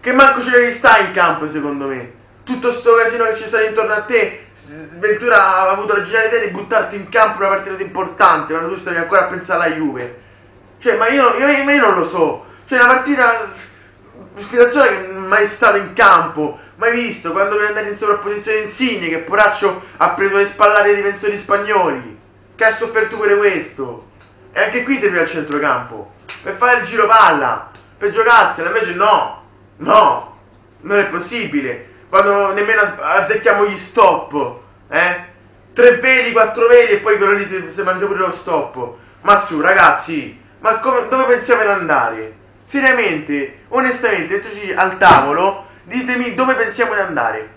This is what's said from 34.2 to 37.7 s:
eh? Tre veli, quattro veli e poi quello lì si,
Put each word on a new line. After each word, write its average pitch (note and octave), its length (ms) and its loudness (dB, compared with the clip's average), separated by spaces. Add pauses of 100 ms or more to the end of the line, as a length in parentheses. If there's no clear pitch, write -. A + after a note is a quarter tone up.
eh? F3 400 -2 (420)
Tre A#3+ 280 6
veli, B3 340 0
quattro A3+ 340 2
veli A#3+ 240 8
e G3+ 60 2
poi G#3 180 0
quello G3+ 160 2
lì G3+ 140 0
si, F3+ 280 -8